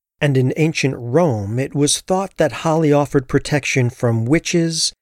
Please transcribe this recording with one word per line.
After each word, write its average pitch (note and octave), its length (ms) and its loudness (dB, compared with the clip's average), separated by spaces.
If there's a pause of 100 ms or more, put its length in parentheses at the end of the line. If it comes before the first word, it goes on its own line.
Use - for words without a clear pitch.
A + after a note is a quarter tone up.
(220)
And C#3+ 160 2
in B2+ 200 2
ancient D#3 380 0
Rome, A#2+ 600 -2
it C3+ 160 -6
was C#3+ 280 0
thought F#3 360 -4
that C#3+ 240 -2
holly D#3+ 320 2
offered C#3+ 340 0
protection C3+ 600 0
from A#2 360 -2
witches, E3 760 -2